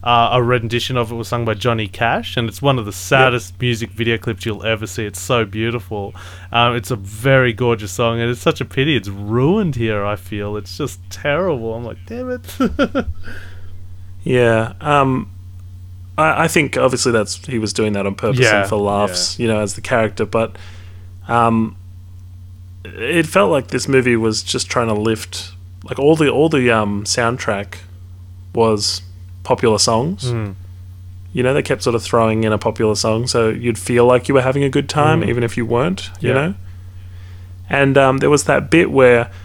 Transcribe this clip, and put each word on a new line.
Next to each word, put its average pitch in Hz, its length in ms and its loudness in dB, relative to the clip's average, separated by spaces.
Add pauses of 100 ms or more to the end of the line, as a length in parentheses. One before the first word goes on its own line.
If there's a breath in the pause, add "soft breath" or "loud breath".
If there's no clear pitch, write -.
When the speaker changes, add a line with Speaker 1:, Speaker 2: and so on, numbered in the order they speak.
Speaker 1:
uh, 117 280 4
a 127 100 4
rendition 120 540 0
of 117 140 0
it 117 60 -6
was 113 120 -6
sung 117 160 -2
by 113 100 0
Johnny 110 340 -2
Cash, 123 500 -2
and 117 100 -2
it's 104 140 -10
one 135 160 2
of 110 80 -4
the 101 60 -8
Speaker 2:
Yep. - 20 -10
Speaker 1:
saddest 131 640 2
music 117 300 -2
video 113 260 -2
clips 110 300 -6
you'll 104 180 -6
ever 110 220 -2
see. 110 180 -6
It's 104 160 -8
so 120 240 0
beautiful. 104 720 -6 (380 loud breath)
Um, 120 240 4
it's 123 160 -4
a 123 40 -2
very 123 560 2
gorgeous 107 400 0
song, 117 280 0
and 117 100 0
it's 123 100 -4
such 160 200 2
a 139 40 -2
pity 139 320 0
it's 101 120 -2
ruined 127 680 0
here, 110 320 -2
I 104 100 0
feel. 101 400 -6
It's - 220 -10
just 143 220 -6 (100)
terrible. 143 640 -2
I'm 120 100 -8
like, - 220 -10
"Damn 247 240 -8
it." - 280 -8
<laughs> 269 480 0 (1160 loud breath)
Speaker 2:
Yeah, 117 580 2
um, 139 480 2 (880)
I, 156 280 2
I 165 40 2
think 151 280 2
obviously 127 360 2
that's, 107 340 0
he 135 120 -4
was 107 140 -2
doing 107 200 0
that 101 140 -2
on 98 80 -2
purpose 123 260 0
Speaker 1:
Yeah, 107 200 6
Speaker 2:
and 98 80 0
for 110 80 0
laughs, 101 640 0
Speaker 1:
yeah. 120 80 -2
Speaker 2:
you 110 60 2
know, 107 80 2
as 101 140 -2
the 92 60 -10
character, 110 440 0
but, 110 320 -2 (720 loud breath)
um, 117 480 2 (1080)
it 156 420 0
felt 190 240 4
like 143 180 2
this 127 200 -2
movie 127 280 6
was 110 260 0
just - 280 -4
trying 120 180 2
to 107 60 2
lift, 107 580 -2 (320)
like, - 140 -8
all 147 180 6
the, 147 140 4
all 139 180 4
the, 131 220 4
um, 104 340 2
soundtrack 113 720 -2 (800)
was 110 480 2 (400)
popular 117 360 2
songs. 127 460 0
Speaker 1:
Mm. 110 300 -4 (800)
Speaker 2:
You 120 100 -2
know, 127 100 4
they 143 100 2
kept 131 200 -2
sort 117 140 2
of 104 60 0
throwing 110 420 4
in 110 80 2
a 107 60 2
popular 110 360 0
song, 113 320 0
so 113 220 2
you'd 120 300 -2
feel 120 280 4
like 123 220 4
you 139 60 2
were 131 80 6
having 131 220 0
a 139 60 2
good 139 180 0
time, 156 340 4
Speaker 1:
Mm. - 60 0
Speaker 2:
even 120 140 0
if 117 140 -2
you 120 100 -2
weren't, 131 440 0 (100)
you 120 100 0
Speaker 1:
Yeah. 127 40 2
Speaker 2:
know? 156 200 0 (1120 loud breath)
And, 139 300 4
um, 135 200 4
there 143 120 4
was 143 140 4
that 143 260 2
bit 165 200 6
where 123 400 6 (140 loud breath)